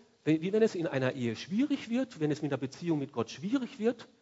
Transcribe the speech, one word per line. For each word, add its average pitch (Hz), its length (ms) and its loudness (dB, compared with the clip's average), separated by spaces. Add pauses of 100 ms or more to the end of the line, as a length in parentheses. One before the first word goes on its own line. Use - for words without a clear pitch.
(240)
wie, 160 180 4
wie 185 100 -2
wenn 214 120 4
es 214 100 4
in 175 140 0
einer 131 260 2
Ehe 117 220 0
schwierig 247 540 -2
wird, 247 300 -2
wenn 151 120 2
es 147 100 -2
mit 147 100 -2
der 139 60 2
Beziehung 151 400 -2
mit 135 160 -4
Gott 117 160 -2
schwierig 220 480 -4
wird, 226 320 -2 (120)